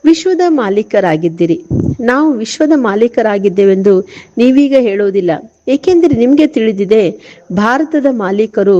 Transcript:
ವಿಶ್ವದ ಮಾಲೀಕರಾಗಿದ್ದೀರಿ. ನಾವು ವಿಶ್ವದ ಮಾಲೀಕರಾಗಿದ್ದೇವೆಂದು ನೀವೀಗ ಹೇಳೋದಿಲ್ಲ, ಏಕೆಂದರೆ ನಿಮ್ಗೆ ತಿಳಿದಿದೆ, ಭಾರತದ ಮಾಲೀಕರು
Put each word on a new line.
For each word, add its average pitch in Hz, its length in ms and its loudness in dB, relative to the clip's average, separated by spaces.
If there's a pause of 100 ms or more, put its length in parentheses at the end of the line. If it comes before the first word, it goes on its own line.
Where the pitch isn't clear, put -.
ವಿಶ್ವದ 330 440 0
ಮಾಲೀಕರಾಗಿದ್ದೀರಿ. 190 1080 -2 (440)
ನಾವು 254 320 0
ವಿಶ್ವದ 277 440 -2
ಮಾಲೀಕರಾಗಿದ್ದೇವೆಂದು 202 1160 0 (420)
ನೀವೀಗ 262 440 2
ಹೇಳೋದಿಲ್ಲ, 196 520 -2 (360)
ಏಕೆಂದರೆ 330 480 2
ನಿಮ್ಗೆ 277 300 2
ತಿಳಿದಿದೆ, 220 560 0 (500)
ಭಾರತದ 269 580 -2
ಮಾಲೀಕರು 202 680 -2